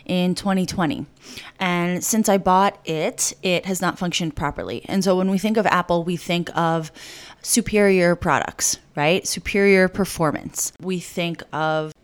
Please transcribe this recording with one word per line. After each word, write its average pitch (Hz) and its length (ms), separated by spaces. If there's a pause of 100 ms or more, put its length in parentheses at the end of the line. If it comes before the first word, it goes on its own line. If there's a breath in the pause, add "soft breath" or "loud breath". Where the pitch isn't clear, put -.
in 180 300
twenty 190 320
twenty. 156 400 (520 loud breath)
And 175 460
since 220 240
I 196 80
bought 190 480
it, 165 480 (100)
it 180 220
has 180 160
not 175 180
functioned 170 380
properly. 117 500
And 196 160
so 185 140
when 190 140
we 196 80
think 214 180
of 214 100
Apple, 175 380
we 175 120
think 175 380
of 165 380 (480 loud breath)
superior 190 720
products, - 640 (160)
right? 160 320
Superior 196 600
performance. - 920
We 185 180
think 170 440 (100)
of 156 520